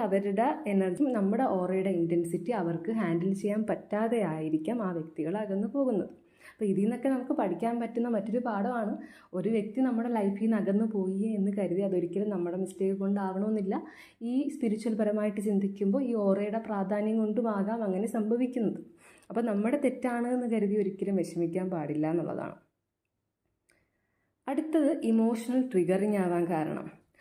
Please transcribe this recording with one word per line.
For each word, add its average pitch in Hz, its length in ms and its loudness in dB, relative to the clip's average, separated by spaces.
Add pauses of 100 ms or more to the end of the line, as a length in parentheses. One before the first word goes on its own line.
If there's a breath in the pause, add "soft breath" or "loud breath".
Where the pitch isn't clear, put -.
അവരുടെ 196 420 2 (260)
എനർജി, 190 320 2 (120)
നമ്മുടെ 214 280 2 (140)
ഓറയുടെ 185 400 0
ഇൻറ്റൻസിറ്റി 170 600 0
അവർക്ക് 170 380 -2
ഹാൻഡിൽ 175 400 2
ചെയ്യാൻ 214 320 0
പറ്റാതെ 220 480 0 (140)
ആയിരിക്കാം 156 540 -2
ആ 180 120 -2
വ്യക്തികൾ 165 360 -4 (100)
അകന്നു 196 300 -2
പോകുന്നത്. 254 380 0 (320 loud breath)
അപ്പോൾ - 240 -4
ഇതിൽ 196 140 2
നിന്നൊക്കെ 247 300 0
നമുക്ക് 247 240 -2
പഠിക്കാൻ 226 420 0
പറ്റുന്ന 233 340 -2
മറ്റൊരു 220 320 0
പാഠമാണ്, 220 460 -2 (460 loud breath)
ഒരു 180 180 -2
വ്യക്തി 214 300 -2
നമ്മുടെ 233 320 0
ലൈഫിൽ 196 260 0
നിന്ന് 226 160 4
അകന്നു 196 340 2
പോയി 190 320 0 (120)
എന്ന് 196 200 2
കരുതി 185 300 0
അതൊരിക്കലും 180 460 0
നമ്മുടെ 175 280 -4
മിസ്റ്റേക്ക് 190 400 -2
കൊണ്ടാവണമെന്നില്ല. 196 720 0 (560 loud breath)
ഈ 247 40 -2 (200)
സ്പിരിച്വൽ 220 460 0
പരമായിട്ട് 214 480 0
ചിന്തിക്കുമ്പോൾ 202 600 2
ഈ - 20 0 (140)
ഓറയുടെ 202 420 2
പ്രാധാന്യം 208 560 0
കൊണ്ടുമാകാം 214 640 0
അങ്ങനെ 190 280 -2
സംഭവിക്കുന്നത്. 233 640 0 (500 loud breath)
അപ്പോൾ 220 200 -2
നമ്മുടെ 220 340 2
തെറ്റാണ് 240 500 0
എന്ന് 247 180 -2
കരുതി 208 300 2
ഒരിക്കലും 190 400 -2
വിഷമിക്കാൻ 170 500 -2
പാടില്ല 151 400 -2
എന്നുള്ളതാണ്. - 440 -4 (1900)
അടുത്തത് 311 400 2 (220)
ഇമോഷണൽ 226 480 2 (120)
ട്രിഗറിങ് 190 520 2
ആവാൻ 175 280 2
കാരണം, 156 340 -2 (340 soft breath)